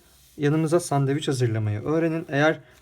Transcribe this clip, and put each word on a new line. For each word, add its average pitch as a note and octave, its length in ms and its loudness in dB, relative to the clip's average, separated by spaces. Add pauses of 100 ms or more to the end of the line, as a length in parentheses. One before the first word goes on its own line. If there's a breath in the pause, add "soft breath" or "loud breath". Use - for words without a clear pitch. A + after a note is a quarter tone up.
(380 soft breath)
Yanınıza D#3 420 2
sandviç C#3 480 0
hazırlamayı A2 520 0
öğrenin. E3 500 -2
Eğer D#3 300 2 (220 soft breath)